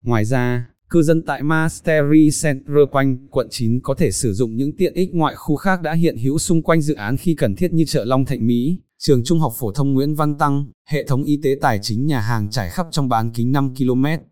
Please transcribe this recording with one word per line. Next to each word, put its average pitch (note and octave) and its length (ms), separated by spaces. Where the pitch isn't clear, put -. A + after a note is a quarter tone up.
Ngoài A2+ 220
ra, B2 420
cư E3+ 140
dân D#3+ 220
tại C3+ 180
Mastery D#3 840
Center C#3+ 340
quanh C3+ 360
quận C3 240
chín A#2+ 320
có C3+ 120
thể C3 160
sử G#2 220
dụng A2+ 220
những C#3 220
tiện F3 160
ích F3+ 200
ngoại D#3 220
khu D3+ 200
khác F#3+ 260
đã D#3 120
hiện E3 240
hữu C3+ 200
xung D#3+ 260
quanh E3 180
dự D3+ 120
án A2 240
khi E3 180
cần A2+ 200
thiết F3 180
như D#3+ 140
chợ A#2+ 180
Long C3 200
Thạnh A#2 220
Mỹ, B2 340
trường B2+ 240
trung E3 160
học C3+ 180
phổ A2 140
thông C#3 220
Nguyễn C#3+ 220
Văn D3+ 220
Tăng, C#3+ 280
hệ D3+ 200
thống C#3 160
y D3 200
tế C#3 180
tài A#2+ 200
chính A2 240
nhà D3 140
hàng G#2+ 300
trải G#2 200
khắp E3+ 220
trong C#3 180
bán A2+ 220
kính A#2 200
năm C#3 220
ki-lô-mét. C3 460